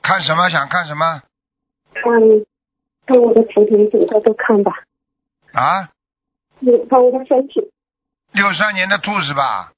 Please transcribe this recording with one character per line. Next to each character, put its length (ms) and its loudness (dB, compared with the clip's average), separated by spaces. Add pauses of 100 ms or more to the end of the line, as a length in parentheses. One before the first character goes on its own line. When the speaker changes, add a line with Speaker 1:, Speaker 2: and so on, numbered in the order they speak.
Speaker 1:
看 180 -2
什 160 -4
么？ 140 0
想 180 -4
看 180 -6
什 100 -12
么？ 260 -4 (720)
Speaker 2:
看， 100 -10 (1000)
看 100 2
我 160 4
的 100 6
图 220 2
腾， 260 2
整 180 0
个 120 0
都 140 2
看 280 0
吧。 100 -2 (800)
Speaker 1:
啊？ 360 -2 (720)
Speaker 2:
嗯， 300 2
看 120 4
我 100 4
的 120 -6
身 240 0
体。 220 -6 (600)
Speaker 1:
六 200 0
三 220 -4
年 140 -4
的 100 -2
兔 220 -6
是 120 -6
吧？ 460 -4